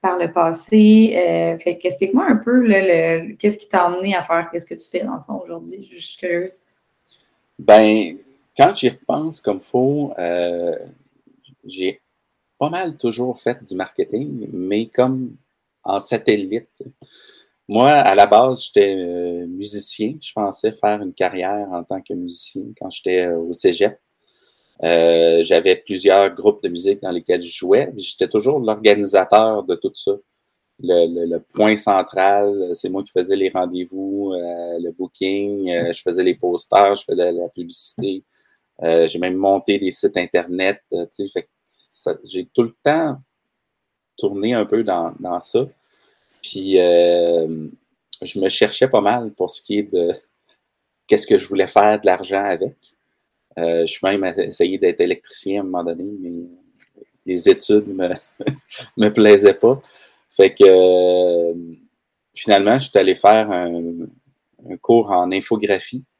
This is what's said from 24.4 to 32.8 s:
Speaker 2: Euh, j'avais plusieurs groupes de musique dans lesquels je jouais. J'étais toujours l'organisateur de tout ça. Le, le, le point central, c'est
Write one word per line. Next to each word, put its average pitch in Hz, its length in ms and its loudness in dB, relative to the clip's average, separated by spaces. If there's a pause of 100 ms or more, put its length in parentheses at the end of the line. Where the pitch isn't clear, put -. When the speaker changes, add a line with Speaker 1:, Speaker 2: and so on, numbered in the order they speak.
Speaker 2:
Euh, 82 600 4
j'avais 87 340 2
plusieurs 98 540 2
groupes 104 320 0
de 92 80 -4
musique 95 320 -2
dans 92 80 -6
lesquels 87 320 -2
je 85 120 -14
jouais. 95 440 0
J'étais - 280 -6
toujours 120 320 0
l'organisateur 104 1040 2
de 87 100 -2
tout 92 180 -6
ça. - 200 -6 (680)
Le, 85 460 0
le, - 0 -
le 85 140 -6
point 107 360 0
central, 98 960 0
c'est 90 160 -8